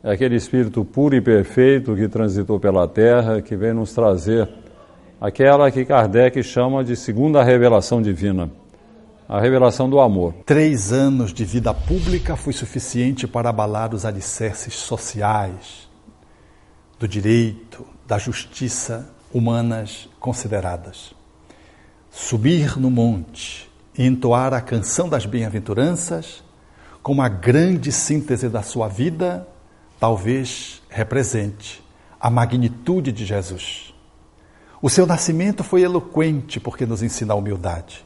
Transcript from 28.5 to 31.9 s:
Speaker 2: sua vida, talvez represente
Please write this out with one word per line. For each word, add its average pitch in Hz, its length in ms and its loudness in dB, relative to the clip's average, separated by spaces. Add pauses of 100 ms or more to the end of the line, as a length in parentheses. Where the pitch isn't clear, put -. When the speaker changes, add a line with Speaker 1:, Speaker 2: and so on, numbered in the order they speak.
Speaker 2:
sua 110 260 -6
vida, 175 580 -4 (540)
talvez 113 880 -2
represente 110 960 -4 (340)